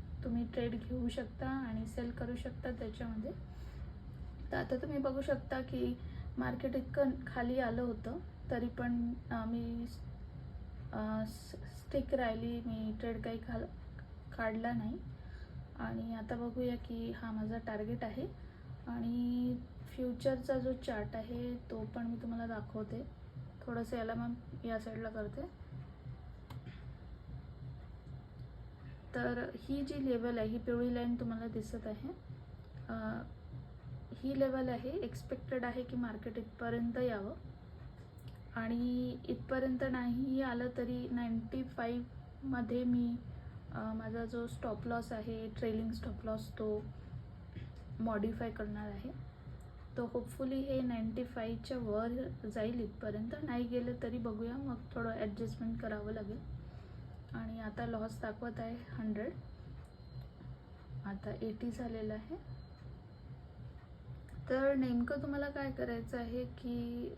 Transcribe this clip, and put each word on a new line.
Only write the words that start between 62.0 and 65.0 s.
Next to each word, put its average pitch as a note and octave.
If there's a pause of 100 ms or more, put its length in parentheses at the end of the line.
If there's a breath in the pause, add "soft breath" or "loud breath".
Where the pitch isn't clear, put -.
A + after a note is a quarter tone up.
आहे. A3 (2250)
तर C4+
नेमकं C4